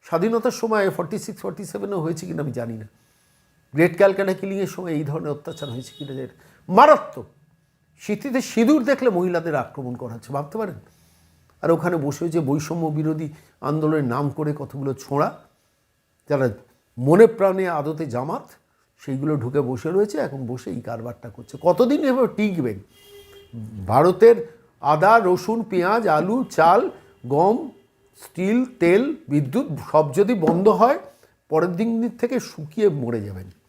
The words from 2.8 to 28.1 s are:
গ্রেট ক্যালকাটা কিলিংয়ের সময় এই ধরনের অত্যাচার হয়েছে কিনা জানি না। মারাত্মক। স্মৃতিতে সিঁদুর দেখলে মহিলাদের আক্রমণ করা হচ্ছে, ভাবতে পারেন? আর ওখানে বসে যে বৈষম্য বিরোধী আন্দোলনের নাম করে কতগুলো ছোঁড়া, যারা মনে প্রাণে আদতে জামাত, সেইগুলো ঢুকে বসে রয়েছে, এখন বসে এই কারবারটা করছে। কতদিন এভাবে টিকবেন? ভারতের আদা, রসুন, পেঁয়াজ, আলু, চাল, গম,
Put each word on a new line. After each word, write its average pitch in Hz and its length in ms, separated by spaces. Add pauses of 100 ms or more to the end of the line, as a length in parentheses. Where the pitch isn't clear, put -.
গ্রেট 170 220
ক্যালকাটা 196 380
কিলিংয়ের 196 320
সময় 180 260
এই 151 120
ধরনের 147 260
অত্যাচার 143 400
হয়েছে 127 280
কিনা 139 160
জানি 131 140
না। - 60 (400)
মারাত্মক। - 500 (720)
স্মৃতিতে 233 420
সিঁদুর 240 440
দেখলে 262 260
মহিলাদের 175 440
আক্রমণ 123 420
করা 117 180
হচ্ছে, 117 180
ভাবতে 147 260
পারেন? 196 160 (880)
আর 151 80
ওখানে 170 260
বসে 151 320
যে 165 120
বৈষম্য 156 460
বিরোধী 156 420 (320)
আন্দোলনের 151 440
নাম 131 260
করে 151 280
কতগুলো 135 360
ছোঁড়া, 147 500 (840)
যারা 135 200 (500)
মনে 165 280
প্রাণে 190 420
আদতে 156 380
জামাত, 147 440 (480)
সেইগুলো 143 380
ঢুকে 135 240
বসে 131 300
রয়েছে, 202 280
এখন 139 280
বসে 123 240
এই 120 100
কারবারটা 117 480
করছে। - 340
কতদিন 240 420
এভাবে 262 320
টিকবেন? 165 420 (1080)
ভারতের 180 500 (440)
আদা, 175 440
রসুন, 220 380
পেঁয়াজ, 196 460
আলু, 185 360
চাল, 190 460 (360)
গম, 202 440 (460)